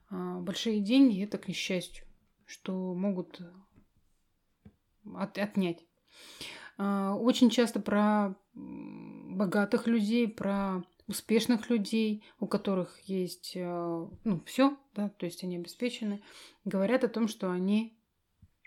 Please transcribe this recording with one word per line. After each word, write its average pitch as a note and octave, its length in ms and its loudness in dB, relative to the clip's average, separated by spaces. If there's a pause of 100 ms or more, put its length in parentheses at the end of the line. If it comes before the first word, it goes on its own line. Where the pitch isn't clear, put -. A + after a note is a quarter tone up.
а, F3+ 300 -6
большие G3 420 -2
деньги — A3 440 6
это G3+ 120 -6
к - 120 -10
несчастью, - 560 -4 (420)
что F#3 480 -6
могут F#3 460 -4 (1700)
от-, F#3+ 220 -6
отнять. F#3+ 480 -2 (920)
А, G3 380 0
очень A#3 340 6
часто A3+ 320 2
про, G#3 540 2 (200)
м, A1+ 840 -12
богатых G3+ 500 2
людей, A#3 400 2
про G3 560 -2 (240)
успешных A3 600 2
людей, A3 540 0 (160)
у G3 80 -4
которых G3 540 -2
есть, F#3 540 -6
э, F3 520 -4 (180)
ну, F#3 200 0
всё, C#4 320 4 (180)
да, G3+ 140 -4
то - 160 -8
есть E3+ 180 -8
они F3+ 140 -4
обеспечены, G3+ 640 -6 (440)
говорят G3 380 2
о A3+ 60 2
том, A3 200 0
что F#3+ 220 -4
они G3+ 460 0 (680)